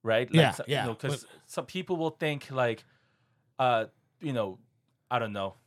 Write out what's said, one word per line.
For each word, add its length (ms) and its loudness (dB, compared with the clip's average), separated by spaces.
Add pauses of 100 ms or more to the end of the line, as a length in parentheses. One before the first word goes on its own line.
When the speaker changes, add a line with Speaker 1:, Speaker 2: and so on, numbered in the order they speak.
Speaker 1:
right? 260 2
Like, 60 0
Speaker 2:
Yeah, 160 8
Speaker 1:
so, 160 -8
Speaker 2:
yeah. 160 -2
Speaker 1:
you 60 -4
know, 60 -6
'cause 300 -6
Speaker 2:
But 40 -20 (180)
Speaker 1:
some 180 -6
people 320 -4
will 140 -2
think, 400 -6
like, 320 0 (760)
uh, 260 4 (360)
you 120 -4
know, 260 -4 (520)
I 80 0
don't 140 -4
know 220 -6 (120)